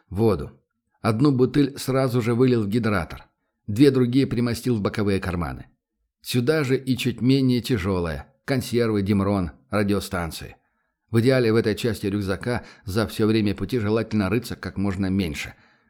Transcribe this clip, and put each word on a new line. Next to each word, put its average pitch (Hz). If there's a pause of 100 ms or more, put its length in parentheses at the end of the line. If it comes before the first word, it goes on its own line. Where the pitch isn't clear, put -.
Воду. 90 (420)
Одну 113
бутыль 135
сразу 127
же 117
вылил 120
в 101
гидратор. 104 (420)
Две 120
другие 127
примостил 120
в 104
боковые 98
карманы. 85 (540)
Сюда 139
же 127
и 131
чуть -
менее 127
тяжёлое. 90 (100)
Консервы, 117
димрон, 98 (180)
радиостанции. 95 (520)
В 113
идеале 123
в -
этой 110
части 110
рюкзака 101 (180)
за 98
всё 107
время 104
пути 101
желательно 107
рыться 113
как 90
можно 98
меньше. 92 (360)